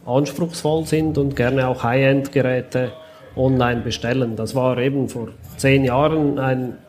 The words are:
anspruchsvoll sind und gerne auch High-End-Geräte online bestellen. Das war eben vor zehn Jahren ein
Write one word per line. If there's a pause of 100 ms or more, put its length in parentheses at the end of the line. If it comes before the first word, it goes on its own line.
anspruchsvoll
sind
und
gerne
auch
High-End-Geräte (440)
online
bestellen.
Das
war
eben
vor (280)
zehn
Jahren
ein (140)